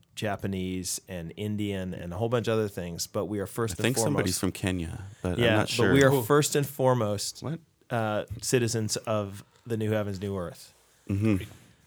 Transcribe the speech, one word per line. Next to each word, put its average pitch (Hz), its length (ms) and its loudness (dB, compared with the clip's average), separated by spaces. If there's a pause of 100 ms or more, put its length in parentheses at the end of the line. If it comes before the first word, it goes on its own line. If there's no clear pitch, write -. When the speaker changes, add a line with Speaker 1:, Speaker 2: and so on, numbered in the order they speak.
(160)
Speaker 1:
Japanese 95 920 -4
and 85 300 -10
Indian 101 560 -4
and 87 180 -8
a 85 60 -8
whole 117 120 -2
bunch 117 180 0
of 113 60 2
other 110 140 2
things. 87 380 -8
But 101 200 -4
we 101 140 -4
are 95 80 -2
first 113 320 -4
Speaker 2:
I 107 40 -2
think 127 120 2
Speaker 1:
and - 20 -
foremost 113 80 2 (100)
Speaker 2:
somebody's - 240 0
from 92 120 2
Kenya, 90 520 -2 (180)
but 90 160 -2
Speaker 1:
Yeah, 117 140 6
Speaker 2:
I'm 107 60 4
not 104 120 2
sure. 113 200 4
Speaker 1:
but - 40 6
we 139 100 8
are 131 60 8
Speaker 3:
Who? 135 140 4
Speaker 1:
first 147 320 4
and 143 100 2
foremost, 120 760 0
Speaker 2:
What? 156 160 -6 (320)
Speaker 1:
uh, 110 320 0 (180)
citizens 113 560 2
of 101 460 -4 (240)
the 117 100 -4
new 107 140 0
heavens, 101 280 -2
new 98 160 -4
earth. - 380 -10 (340)
Speaker 2:
Mm-hmm. 101 360 2 (440)